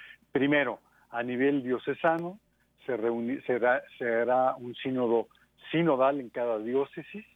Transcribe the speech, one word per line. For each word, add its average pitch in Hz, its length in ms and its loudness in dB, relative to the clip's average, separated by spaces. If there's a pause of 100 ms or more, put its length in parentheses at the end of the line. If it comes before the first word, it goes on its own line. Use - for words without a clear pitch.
(320)
primero, 139 480 2 (300)
a 117 120 -4
nivel 127 400 2
diocesano, 165 760 -2 (480)
se 123 100 -2
reuni-, 117 460 -2
será, 123 400 2 (160)
será 127 580 2
un 120 180 -12
sínodo 120 540 0 (420)
sinodal 143 500 2
en 120 100 -10
cada 120 280 -2
diócesis. 139 640 -4 (120)